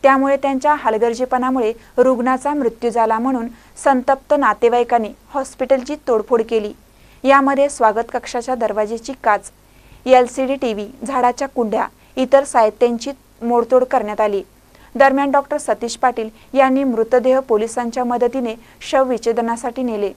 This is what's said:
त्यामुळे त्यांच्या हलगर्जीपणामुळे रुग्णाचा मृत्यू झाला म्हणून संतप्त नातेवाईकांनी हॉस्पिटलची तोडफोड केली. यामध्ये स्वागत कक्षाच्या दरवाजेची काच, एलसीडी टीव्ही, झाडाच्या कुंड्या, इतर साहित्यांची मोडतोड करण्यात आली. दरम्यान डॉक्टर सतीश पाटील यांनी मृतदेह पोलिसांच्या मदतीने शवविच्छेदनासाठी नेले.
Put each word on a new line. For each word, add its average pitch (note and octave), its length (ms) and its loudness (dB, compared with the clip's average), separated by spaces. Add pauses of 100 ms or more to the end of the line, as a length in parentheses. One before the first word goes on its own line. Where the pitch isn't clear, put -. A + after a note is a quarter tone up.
त्यामुळे C4+ 340 4
त्यांच्या C#4 420 0
हलगर्जीपणामुळे B3 920 0 (240)
रुग्णाचा C4 560 2
मृत्यू A#3+ 360 -2
झाला A3+ 300 0
म्हणून A#3+ 280 -2 (360)
संतप्त C4+ 540 2
नातेवाईकांनी A#3+ 720 2 (240)
हॉस्पिटलची C4+ 640 -2 (120)
तोडफोड A3+ 420 0
केली. G#3+ 240 -2 (500)
यामध्ये C#4 460 4
स्वागत A3+ 440 0
कक्षाच्या B3 420 -6
दरवाजेची A3 580 -4 (100)
काच, G#3 280 0 (540)
एलसीडी B3+ 500 4
टीव्ही, G#3+ 360 -4 (160)
झाडाच्या B3+ 400 -2
कुंड्या, A3+ 400 -2 (280)
इतर C4 280 4
साहित्यांची A#3+ 680 0 (300)
मोडतोड A#3+ 420 2
करण्यात G#3+ 380 -2
आली. G3+ 220 -2 (520)
दरम्यान C#4 360 2
डॉक्टर C#4+ 260 0
सतीश A#3 380 -4
पाटील A#3+ 340 -2 (240)
यांनी C4 300 2
मृतदेह B3 560 2
पोलिसांच्या A#3 640 -2
मदतीने A#3+ 520 -2 (340)
शवविच्छेदनासाठी A#3 960 -2
नेले. G#3 340 -4